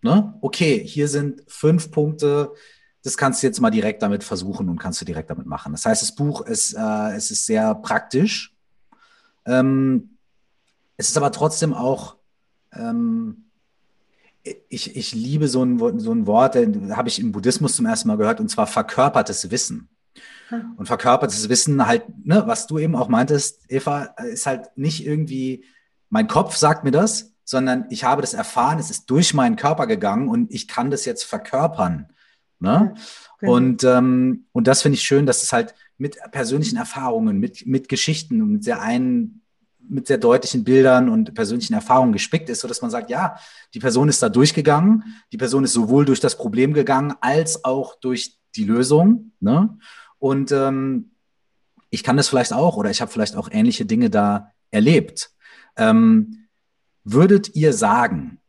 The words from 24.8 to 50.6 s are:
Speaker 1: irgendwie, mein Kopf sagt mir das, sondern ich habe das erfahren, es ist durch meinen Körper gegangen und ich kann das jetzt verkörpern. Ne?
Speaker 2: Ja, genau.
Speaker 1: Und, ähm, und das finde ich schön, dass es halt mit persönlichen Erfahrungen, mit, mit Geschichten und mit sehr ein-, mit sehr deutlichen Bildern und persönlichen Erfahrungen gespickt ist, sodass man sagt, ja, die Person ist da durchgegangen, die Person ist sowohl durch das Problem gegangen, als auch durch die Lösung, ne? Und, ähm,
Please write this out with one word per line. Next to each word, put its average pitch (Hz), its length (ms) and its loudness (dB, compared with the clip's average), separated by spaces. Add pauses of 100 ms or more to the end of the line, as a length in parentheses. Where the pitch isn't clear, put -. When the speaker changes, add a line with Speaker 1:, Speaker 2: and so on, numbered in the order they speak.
Speaker 1:
irgendwie, 135 600 -6 (440)
mein 110 180 0
Kopf - 280 0
sagt 151 280 2
mir 135 80 0
das, 190 420 0 (120)
sondern 127 440 -2
ich 117 140 -10
habe 139 180 2
das - 120 -6
erfahren, 131 440 -2
es - 140 -6
ist - 180 -12
durch 151 240 2
meinen 123 220 2
Körper 147 320 0
gegangen 104 420 0
und 117 220 0
ich - 160 -10
kann 127 240 -4
das 139 140 -4
jetzt 117 180 -6
verkörpern. 110 840 -4 (500)
Ne? 90 100 -2
Speaker 2:
Ja, 190 320 2 (380)
genau. 123 140 2
Speaker 1:
Und, 127 300 2
ähm, 127 680 4
und 117 160 2
das - 160 4
finde 143 120 2
ich - 80 -4
schön, 143 220 2
dass 127 160 0
es - 100 -4
halt 117 220 -2 (240)
mit 143 200 -8 (140)
persönlichen 143 460 -2
Erfahrungen, 113 600 -2
mit, - 260 -6
mit 131 240 -2
Geschichten 127 520 -2
und 107 100 2
mit 104 120 0
sehr - 180 -4
ein-, 240 580 -2 (500)
mit 135 160 -6
sehr 131 100 2
deutlichen 120 460 2
Bildern 127 460 6
und 110 240 0
persönlichen 113 400 -4
Erfahrungen 127 400 2
gespickt 160 360 -4
ist, 117 120 -6
sodass 117 200 -8
man 120 80 -6
sagt, 117 200 -8
ja, 127 280 -4 (360)
die 113 60 -12
Person 131 300 2
ist - 140 0
da 117 60 2
durchgegangen, 151 760 4 (280)
die 113 60 -12
Person 127 260 0
ist 131 100 0
sowohl 120 320 4
durch 135 140 2
das - 180 0
Problem 123 360 0
gegangen, 139 480 0
als 156 440 -2
auch 131 340 -4
durch 123 380 -6 (180)
die 110 80 -4
Lösung, 147 760 4
ne? 165 380 2 (400)
Und, 135 340 -2
ähm, 135 600 -2 (800)